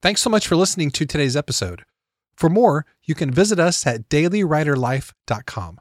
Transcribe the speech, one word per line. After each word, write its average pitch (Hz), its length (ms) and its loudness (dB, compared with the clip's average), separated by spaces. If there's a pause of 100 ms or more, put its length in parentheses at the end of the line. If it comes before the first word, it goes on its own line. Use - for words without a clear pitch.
Thanks 202 180 0
so - 80 0
much 214 160 2
for 180 100 0
listening 170 360 0
to 151 160 -2
today's 139 280 0
episode. 95 500 -6 (500)
For 165 140 2
more, 175 360 4 (180)
you 156 120 -4
can 143 160 -2
visit 190 280 2
us 170 280 2
at 113 220 -6
daily 175 340 2
writer 151 320 0
life 127 360 -2 (140)
dot 107 220 -6
com. 85 340 -12